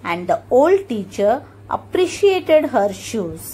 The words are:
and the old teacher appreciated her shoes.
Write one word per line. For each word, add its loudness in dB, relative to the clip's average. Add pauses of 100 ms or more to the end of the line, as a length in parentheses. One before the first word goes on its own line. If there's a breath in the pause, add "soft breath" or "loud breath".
and -6
the -2 (200)
old 2
teacher -2 (320 loud breath)
appreciated 2
her 0
shoes. -8